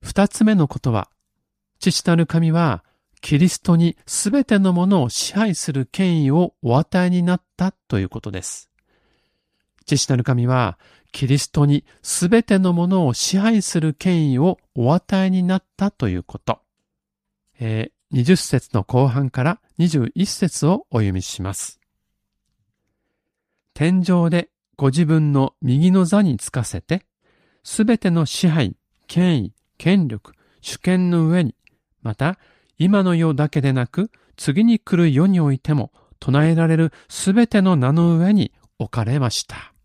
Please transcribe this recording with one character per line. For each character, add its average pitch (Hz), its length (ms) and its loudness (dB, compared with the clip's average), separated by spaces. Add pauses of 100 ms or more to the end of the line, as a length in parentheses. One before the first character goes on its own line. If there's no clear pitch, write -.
二 - 260 -2
つ - 160 -2
目 214 100 2
の 165 120 2
こ - 120 -8
と 127 160 -4
は、 101 160 -4 (680)
父 - 280 -2
な 170 100 2
る 165 100 2
神 165 260 -2
は 160 300 -2 (380)
キ 151 180 -2
リ 175 120 4
ス - 80 -10
ト 170 180 2
に 165 300 0
す - 240 -4
べ 269 140 0
て 214 140 2
の 190 140 2
も 175 140 0
の 190 160 2
を 117 80 -2
支 - 240 -8
配 202 200 0
す - 180 -8
る 131 120 -2
権 175 380 -2
威 135 80 2
を 170 320 0
お 120 160 2
与 180 280 0
え 180 40 0
に 180 120 0
な 180 140 0
っ - 60 -6 (140)
た 185 160 -2
と - 260 -6
い 95 60 0
う 90 40 -8
こ - 140 -14
と 104 80 -10
で 92 120 -10
す。 - 280 -16 (1120)
父 - 240 -2
な 135 80 0
る 123 80 -2
神 120 220 0
は 123 320 -2 (340)
キ - 140 -6
リ 135 120 2
ス - 100 -6
ト 143 180 2
に 143 180 0 (180)
す - 280 -2
べ 226 120 4
て 196 160 0
の 185 140 0
も 175 140 0
の 180 200 0
を 123 60 0
支 - 240 -4
配 214 240 2
す - 180 -4
る 156 140 -2
権 165 400 0
威 123 60 0
を 175 200 0 (160)
お 131 200 0
与 190 320 -2
え 190 40 0
に 185 120 0
な 185 160 0
っ - 60 -8 (120)
た 202 140 -2
と - 180 -4
い 90 80 -2
う 87 60 -6
こ - 160 -16
と。 - 220 -6 (960)
え 110 320 -6
ー、 - 20 -20 (180)
二 123 140 0
十 175 120 4
節 - 360 -4
の 101 120 -2
後 131 220 2
半 135 220 -2
か 127 140 -6
ら 165 180 -2 (160)
二 170 120 0
十 147 260 -2
一 190 160 -2
節 - 360 -4
を 190 240 -2
お 120 80 -2
読 101 140 0
み 92 80 -4
し - 220 -10
ま 95 100 -6
す。 - 260 -14 (2000)
「天 180 280 0
上 170 280 2
で 170 200 -2 (260)
ご 139 100 -2
自 143 180 2
分 151 280 2
の 139 280 0
右 143 300 2
の 185 140 4
座 202 180 2
に 147 160 0
つ - 120 -12
か 120 140 -4
せ - 160 -10
て、 - 240 -6 (600)
す - 200 -2
べ 226 140 2
て 190 120 -2
の 165 160 2
支 - 220 -2
配、 151 280 0 (300)
権 170 380 0
威、 90 80 -12 (260)
権 180 300 0
力、 110 260 -12 (260)
主 - 180 -14
権 180 320 0
の 170 160 2
上 175 160 2
に、 131 120 -4 (480)
ま 110 120 -6
た、 165 240 -4 (380)
今 196 260 2
の 180 120 2
世 165 180 2
だ 147 160 -2
け 147 140 -2
で 135 100 0
な 123 140 -2
く、 196 240 -6 (260)
次 156 280 0
に 233 140 4
来 175 240 0
る 160 100 4
世 147 140 4
に 190 140 2
お 147 120 2
い 131 60 -2
て - 140 -4
も、 147 200 -2 (260)
唱 143 280 2
え 165 80 4
ら 165 120 2
れ 160 100 2
る 160 160 0 (160)
す - 240 -4
べ 226 140 4
て 208 160 2
の 185 140 4
名 131 160 2
の 170 260 2
上 190 160 2
に 175 180 0 (260)
置 113 120 -8
か 113 140 -4
れ 123 140 -2
ま 127 120 0
し - 140 -8
た。」 - 280 -20 (120)